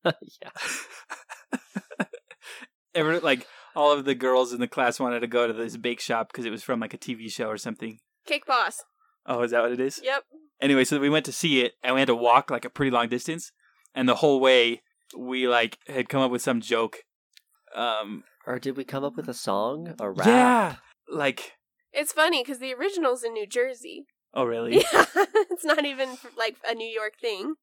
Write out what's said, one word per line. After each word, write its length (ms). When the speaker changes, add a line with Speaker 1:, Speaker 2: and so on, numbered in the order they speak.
Speaker 1:
Yeah. 460
Speaker 2:
<laughs> 60
Every, 260
like, 260
all 160
of 120
the 100
girls 380
in 80
the 80
class 300
wanted 220
to 60
go 200
to 60
this 240
bake 240
shop 320
'cause 120
it 60
was 140
from, 160
like, 140
a 20
T 180
V 140
show 200
or 100
something. 420
Speaker 3:
Cake 200
Boss. 360
Speaker 2:
Oh, 160
is 80
that 120
what 100
it 80
is? 220
Speaker 3:
Yep. 220
Speaker 2:
Anyway, 240
so 140
we 120
went 160
to 60
see 280
it, 220
and 120
we 60
had 60
to 80
walk, 360
like, 140
a 60
pretty 200
long 180
distance, 440
and 140
the 80
whole 240
way, 420
we, 300
like, 400
had 220
come 140
up 80
with 120
some 180
joke. 440
Um, 500
Speaker 1:
Or 120
did 180
we 80
come 200
up 120
with 120
a 60
song? 680
A 100
rap? 160
Speaker 2:
Yeah! 500
Like 420
Speaker 3:
It's 200
funny, 300
'cause 160
the 160
original's 480
in 120
New 120
Jersey. 600
Speaker 2:
Oh, 100
really? 340
Speaker 3:
<laughs> 40
Yeah, 220
it's 500
not 200
even, 340
like, 200
a 80
New 140
York 320
thing. 420